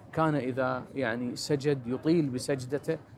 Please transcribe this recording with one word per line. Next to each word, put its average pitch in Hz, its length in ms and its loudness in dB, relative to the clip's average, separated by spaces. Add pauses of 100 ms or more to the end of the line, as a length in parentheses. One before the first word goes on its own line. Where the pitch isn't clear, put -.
(140)
كان 160 220 4
إذا 127 480 0 (120)
يعني 120 400 -2
سجد 139 520 0
يطيل 151 420 2
بسجدته، 135 680 -2 (200)